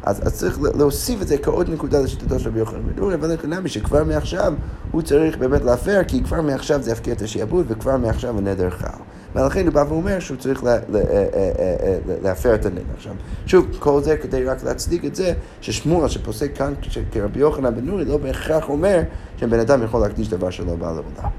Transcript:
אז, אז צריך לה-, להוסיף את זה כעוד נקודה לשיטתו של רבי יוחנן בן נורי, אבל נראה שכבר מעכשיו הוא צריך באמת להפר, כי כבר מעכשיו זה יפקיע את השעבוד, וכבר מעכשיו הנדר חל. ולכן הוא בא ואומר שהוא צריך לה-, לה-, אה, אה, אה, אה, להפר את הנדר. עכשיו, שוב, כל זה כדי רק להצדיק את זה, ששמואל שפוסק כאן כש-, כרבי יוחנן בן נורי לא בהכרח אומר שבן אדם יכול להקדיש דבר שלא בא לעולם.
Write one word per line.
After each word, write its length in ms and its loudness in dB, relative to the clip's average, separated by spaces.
אז, 240 0
אז 60 0
צריך 280 -2
לה-, 140 2
להוסיף 460 2
את 60 -4
זה 100 2
כעוד 320 0
נקודה 300 0
לשיטתו 400 0
של 100 -2
רבי 100 -2
יוחנן 200 -2
בן 220 -2
נורי, 140 0
אבל 200 0
נראה 220 -4
שכבר 360 2
מעכשיו 500 0
הוא 100 0
צריך 360 2
באמת 260 2
להפר, 440 2
כי 160 0
כבר 180 -2
מעכשיו 400 0
זה 100 -2
יפקיע 220 -2
את 80 -6
השעבוד, 480 -2
וכבר 280 0
מעכשיו 400 0
הנדר 320 0
חל. 180 -6
ולכן 300 2
הוא 80 2
בא 140 6
ואומר 320 0
שהוא 180 -8
צריך 260 -2
לה-, 140 4
לה-, 100 2
אה, 40 4
אה, 260 2
אה, 160 2
אה, 140 -2
להפר 320 2
את 100 0
הנדר. 160 -2
עכשיו, 180 -12
שוב, 200 8
כל 240 4
זה 140 2
כדי 280 -2
רק 180 -2
להצדיק 420 -2
את 100 -4
זה, 180 0
ששמואל 460 0
שפוסק 500 -4
כאן 240 -2
כש-, 160 -4
כרבי 280 -2
יוחנן 360 2
בן 100 -4
נורי 200 -2
לא 120 0
בהכרח 520 -2
אומר 320 4
שבן 220 2
אדם 240 4
יכול 180 2
להקדיש 280 0
דבר 200 0
שלא 260 -4
בא 160 -4
לעולם. 480 -6